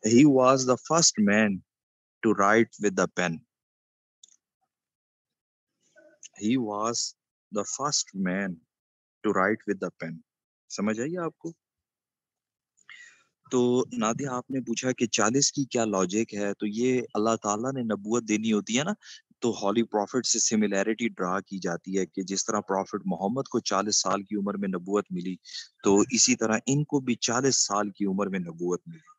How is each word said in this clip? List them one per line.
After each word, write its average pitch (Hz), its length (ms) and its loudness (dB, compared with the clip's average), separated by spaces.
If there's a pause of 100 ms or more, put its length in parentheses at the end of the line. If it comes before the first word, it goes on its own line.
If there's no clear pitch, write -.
He 120 260 8
was 131 380 6
the 123 100 4
first 160 420 2
man 104 440 2 (600)
to 110 120 2
write 104 480 4
with 101 140 0
the 92 100 2 (100)
pen। 87 220 -2 (3000)
He 107 200 0
was 110 560 -4 (380)
the 101 120 -4
first - 460 -4 (160)
man 92 300 -4 (680)
to 107 80 0
write 98 340 0
with 98 140 -4
the 90 100 -4 (100)
pen। 82 180 -10 (520)
समझ 107 300 -4
आई 156 240 -4
आपको? 160 280 -10 (1900)
तो 127 140 2 (340)
नादिया, 117 380 -2
आपने 127 280 -6
पूछा 123 320 -4
कि 120 140 0 (120)
चालीस 120 320 2
की 143 220 -2
क्या 120 140 2
logic 101 480 0
है, 101 180 -2
तो 107 140 -6
ये 123 340 0 (160)
अल्लाह 113 200 2 (100)
ताला 107 260 0
ने 131 120 -4
नबूवत 107 400 -2
देनी 110 260 0
होती 104 240 0
है 135 100 2
ना, 202 100 -2 (480)
तो 117 100 2
Holly 107 300 0 (120)
प्रॉफिट 107 320 0
से - 140 0
similarity 107 680 0
draw 92 320 -4
की 95 180 -10
जाती 90 380 -6
है 95 100 0
कि - 180 -8
जिस 95 220 -6
तरह 107 220 -2
Prophet 98 380 -2
Muhammad 98 460 -4
को 117 80 0 (120)
चालीस 101 300 0
साल 98 200 -2
की 104 140 -8
उम्र 101 200 -2
में 101 120 -4
नबूवत 95 440 -2
मिली, 90 240 -6 (480)
तो 101 200 6 (100)
इसी 123 200 4 (100)
तरह 110 240 0
इनको 143 320 2
भी 127 220 -2
चालीस 123 340 2 (100)
साल 104 300 0
की 101 100 -2
उम्र 98 220 0
में 95 120 -4
नबूवत 85 480 -4
मिली। 82 140 -18 (160)